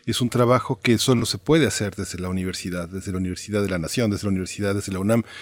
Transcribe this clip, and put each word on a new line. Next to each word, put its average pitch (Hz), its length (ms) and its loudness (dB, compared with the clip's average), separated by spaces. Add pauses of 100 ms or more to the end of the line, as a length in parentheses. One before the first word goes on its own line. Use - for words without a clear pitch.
es 117 140 -2
un 120 80 2
trabajo 120 540 2
que 120 160 6
solo 120 280 2
se 107 120 -4
puede 151 280 4
hacer 101 300 -2
desde 92 220 -8
la 90 100 -6
universidad, 92 600 -4
desde 95 240 -8
la 95 60 -2
Universidad 92 440 -2
de 98 80 0
la 92 80 0
Nación, 104 320 0
desde 101 160 -2
la 101 60 0
universidad, 98 420 -2
desde 101 180 -4
la 92 80 -4
unam. 110 220 4 (200)